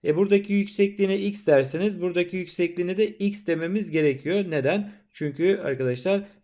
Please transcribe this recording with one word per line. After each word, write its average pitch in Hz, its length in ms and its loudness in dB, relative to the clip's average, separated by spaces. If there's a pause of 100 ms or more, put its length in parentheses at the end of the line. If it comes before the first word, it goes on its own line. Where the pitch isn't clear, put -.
E, 151 120 2
buradaki 202 380 2
yüksekliğine 202 640 0
x 202 280 -4
derseniz 165 540 2
buradaki 175 360 -2
yüksekliğine 175 600 -2
de 214 100 2
x 202 400 -4
dememiz 170 440 -2
gerekiyor. 151 580 2
Neden? 160 420 0 (220)
Çünkü 160 500 0
arkadaşlar 135 600 0 (200)